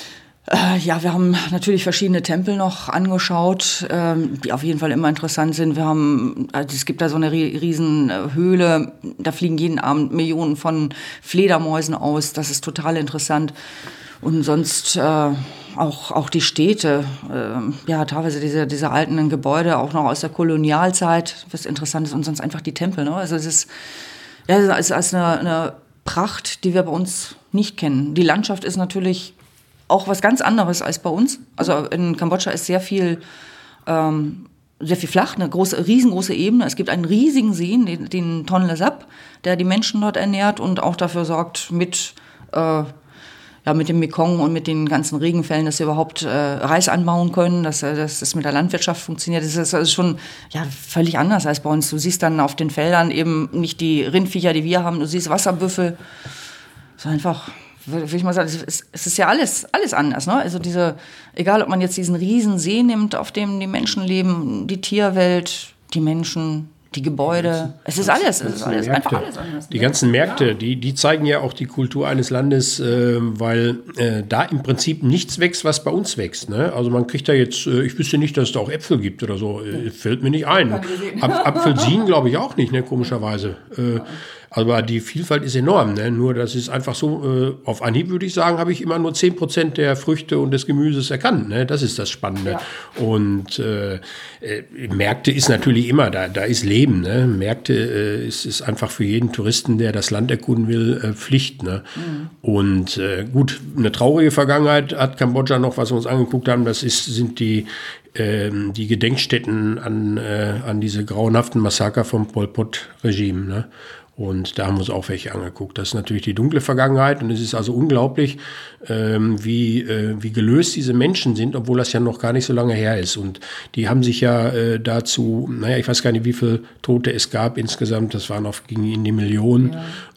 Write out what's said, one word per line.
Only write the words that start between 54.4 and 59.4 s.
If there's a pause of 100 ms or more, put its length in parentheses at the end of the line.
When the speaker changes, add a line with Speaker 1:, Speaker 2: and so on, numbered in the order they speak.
Speaker 1:
die
wir
haben,
du
siehst
Wasserbüffel. (1000)
So
einfach, (340)
wür-,
würd
ich
mal
sagen,
es
ist,
es
ist
ja
alles,